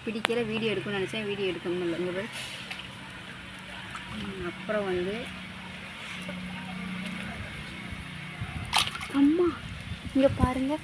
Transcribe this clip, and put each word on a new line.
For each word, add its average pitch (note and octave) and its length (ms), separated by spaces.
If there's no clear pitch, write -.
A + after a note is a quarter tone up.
பிடிக்கல, A3+ 360
வீடியோ A3 220
எடுக்கணும்னு G3+ 280
நினைச்சேன், G#3 300
வீடியோ G3 220
எடுக்க F3 180
முடியல. F3 320
இங்க F3+ 140
பாரு. G3+ 120
ம், F#3+ 320
அப்புறம் F#3+ 400
வந்து, F3+ 260
அம்மா, D#4+ 280
இங்க C4+ 160
பாருங்க. C4 420